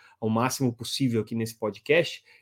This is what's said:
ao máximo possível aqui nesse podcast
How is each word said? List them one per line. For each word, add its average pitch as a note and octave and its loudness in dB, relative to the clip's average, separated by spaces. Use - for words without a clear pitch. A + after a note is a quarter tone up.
ao A2+ -2
máximo A#2+ 2
possível A#2 -2
aqui G#2+ -8
nesse A2+ -4
podcast C#3+ 0